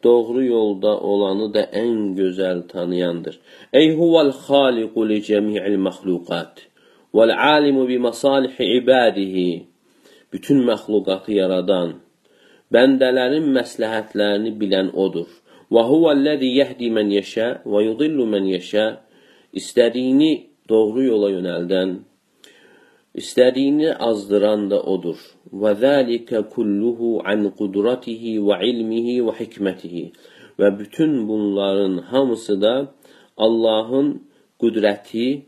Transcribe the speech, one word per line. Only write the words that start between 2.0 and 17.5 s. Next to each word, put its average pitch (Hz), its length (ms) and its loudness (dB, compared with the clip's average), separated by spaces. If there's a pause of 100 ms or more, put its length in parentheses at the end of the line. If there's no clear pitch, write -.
gözəl 92 540 -2
tanıyandır. 87 720 -4 (320)
Ey 151 220 6
huval 160 380 4
xaliqu 120 760 0
li 107 140 0
cəmi'il 104 540 0
məxluqat, 90 800 -4 (600)
vəl 113 180 6
alimu 139 560 2
bi 127 100 -2
masalihi 131 640 -2 (100)
ibadihi. 98 920 0 (680)
Bütün 139 300 0
məxluqatı 104 680 -2
yaradan, 92 580 0 (840)
bəndələrin 131 800 4
məsləhətlərini 110 1000 -2
bilən 95 400 -2
odur. 90 340 -2 (420)
Və 113 120 6
huvəl-ləzi 143 680 2
yəhdi 123 420 0
mən 107 160 0
yeşə 101 380 -2 (140)